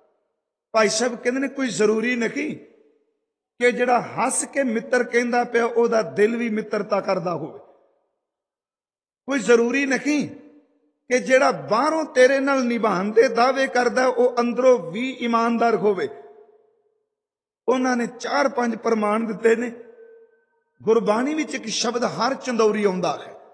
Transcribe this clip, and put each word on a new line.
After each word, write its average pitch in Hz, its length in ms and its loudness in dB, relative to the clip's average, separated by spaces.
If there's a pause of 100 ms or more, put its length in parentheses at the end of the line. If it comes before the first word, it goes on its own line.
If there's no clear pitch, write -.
(720)
ਭਾਈ 220 160 4
ਸਾਹਿਬ 233 280 -2
ਕਹਿੰਦੇ 247 240 -2
ਨੇ, 269 80 -2
"ਕੋਈ 269 200 -4
ਜ਼ਰੂਰੀ 220 480 0
ਨਹੀਂ 233 400 -4 (1000)
ਕਿ 240 140 4
ਜਿਹੜਾ 240 280 0
ਹੱਸ 247 440 -4
ਕੇ 277 180 -2
ਮਿੱਤਰ 233 420 -2
ਕਹਿੰਦਾ 240 400 0
ਪਿਆ, 233 200 0
ਉਹਦਾ 233 380 2
ਦਿਲ 202 340 0
ਵੀ 233 120 -4
ਮਿੱਤਰਤਾ 208 520 -2
ਕਰਦਾ 180 340 -2
ਹੋਵੇ। 143 240 -10 (1700)
ਕੋਈ 277 120 -2
ਜ਼ਰੂਰੀ 240 480 2
ਨਹੀਂ 269 420 0 (800)
ਕਿ 247 100 2
ਜਿਹੜਾ 262 320 4
ਬਾਹਰੋਂ 233 540 -2
ਤੇਰੇ 262 360 4
ਨਾਲ 269 240 0
ਨਿਭਾਉਣ 214 480 0
ਦੇ 240 160 6
ਦਾਅਵੇ 262 380 2
ਕਰਦਾ, 247 400 0
ਉਹ 247 340 2
ਅੰਦਰੋਂ 240 500 2
ਵੀ 240 200 -6 (100)
ਇਮਾਨਦਾਰ 233 560 2
ਹੋਵੇ।" 180 320 0 (1600)
ਉਹਨਾਂ 254 280 0
ਨੇ 240 100 -2 (140)
ਚਾਰ 277 280 0
ਪੰਜ 233 280 -2
ਪ੍ਰਮਾਣ 214 440 0
ਦਿੱਤੇ 226 360 2
ਨੇ। 240 160 -6 (1120)
ਗੁਰਬਾਣੀ 226 520 2
ਵਿੱਚ 302 200 -4
ਇੱਕ 214 120 -10
ਸ਼ਬਦ 233 380 -2
ਹਰ 202 300 -2
ਚੰਦੌਰੀ 220 500 0
ਆਉਂਦਾ 180 420 -2
ਹੈ। - 100 -18 (180)